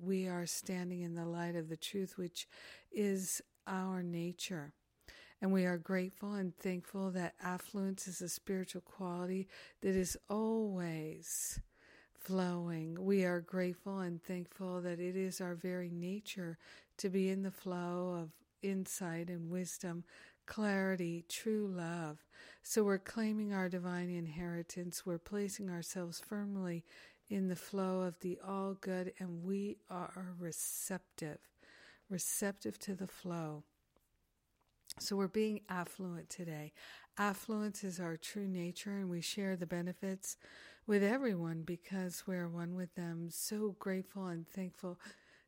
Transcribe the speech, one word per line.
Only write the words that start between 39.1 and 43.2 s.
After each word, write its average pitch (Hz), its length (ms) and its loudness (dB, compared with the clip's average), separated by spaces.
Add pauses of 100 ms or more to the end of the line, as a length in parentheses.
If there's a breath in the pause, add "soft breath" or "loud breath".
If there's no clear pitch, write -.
share 190 340 0
the 175 100 -2
benefits 180 720 -2 (500 loud breath)
with 208 160 8
everyone 196 600 4
because 180 640 -4
we're 180 220 0
one 170 260 -2
with 180 200 -2
them. 170 360 -2